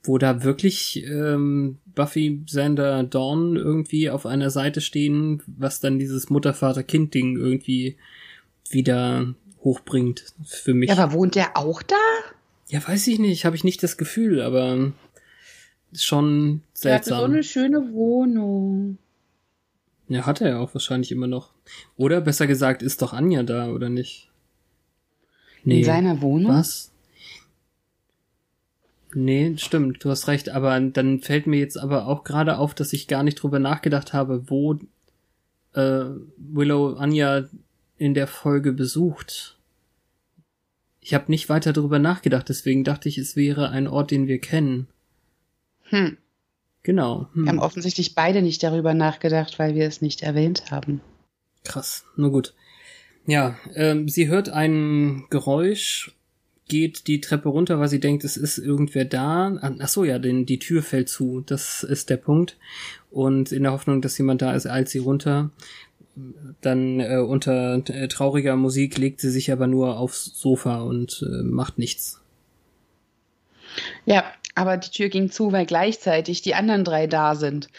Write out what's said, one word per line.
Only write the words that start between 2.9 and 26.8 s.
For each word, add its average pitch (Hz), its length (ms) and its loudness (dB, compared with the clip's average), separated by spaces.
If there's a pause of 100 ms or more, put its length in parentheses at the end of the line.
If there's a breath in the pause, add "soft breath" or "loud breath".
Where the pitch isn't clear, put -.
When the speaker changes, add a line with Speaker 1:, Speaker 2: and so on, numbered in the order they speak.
Speaker 1:
Dawn 147 500 0
irgendwie 151 540 0
auf 139 160 -4
einer 139 240 0
Seite 143 320 -2
stehen, 147 680 0
was 135 320 -6
dann 135 200 0
dieses 135 300 -4
Mutter-Vater-Kind-Ding 135 1080 0
irgendwie 127 580 0 (760 loud breath)
wieder 123 640 0 (300)
hochbringt 127 720 0 (100)
für - 300 -4
mich. 123 160 4
Speaker 2:
Ja, 196 80 6
aber 160 160 4
wohnt 185 220 2
der 185 200 2
auch 156 260 -2
da? - 140 0 (720)
Speaker 1:
Ja, 147 180 -4
weiß 202 220 0
ich 226 120 2
nicht, 196 260 2
hab 165 100 4
ich 156 80 -4
nicht 180 180 0
das - 160 -2
Gefühl, 180 440 0
aber 127 500 0 (1040 soft breath)
schon 147 680 2 (220)
Speaker 2:
Der 131 120 6
hatte - 100 -2
Speaker 1:
seltsam. 240 140 0
Speaker 2:
so 240 60 2
eine 294 180 2
schöne 269 500 0
Wohnung. 202 1040 0 (1120)
Speaker 1:
Ja, 127 160 -4
hat 147 160 -2
er - 80 2
ja 123 100 -2
auch 123 140 -4
wahrscheinlich 127 380 -4
immer 127 160 -4
noch. 127 240 -6 (440 loud breath)
Oder 147 260 2
besser 151 260 2
gesagt, 131 360 2
ist 139 180 -4
doch - 120 -2
Anja 147 300 2
da, 120 260 -4
oder 123 200 -4
nicht? 123 400 -6 (1300 soft breath)
Nee. 123 160 6
Speaker 2:
In 120 60 6
seiner 165 360 4
Wohnung? 156 300 4
Speaker 1:
Was? - 400 0 (2250 loud breath)